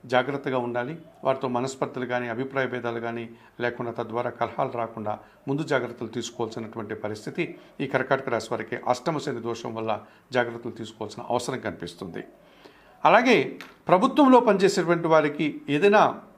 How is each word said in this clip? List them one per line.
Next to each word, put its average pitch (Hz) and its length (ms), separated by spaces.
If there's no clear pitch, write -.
జాగ్రత్తగా 131 520
ఉండాలి. 123 400
వారితో 135 240
మనస్పర్ధలు 123 580
కానీ, 123 220
అభిప్రాయ 131 400
భేదాలు 117 320
కానీ 117 300
లేకుండా, 120 320
తద్వారా 117 380
కలహాలు 120 420
రాకుండా 110 480
ముందు 139 160
జాగ్రత్తలు 120 440
తీసుకోవాల్సినటువంటి 110 880
పరిస్థితి 120 600
ఈ 135 60
కర్కాటక 131 420
రాశి 113 220
వారికి 117 260
అష్టమ 151 300
శని 131 240
దోషం 117 340
వల్ల 110 260
జాగ్రత్తలు 117 380
తీసుకోవాల్సిన - 580
అవసరం 120 300
కనిపిస్తుంది. 85 640
అలాగే 208 540
ప్రభుత్వంలో 254 520
పనిచేసేటువంటి 180 680
వారికి 147 640
ఏదైనా 165 500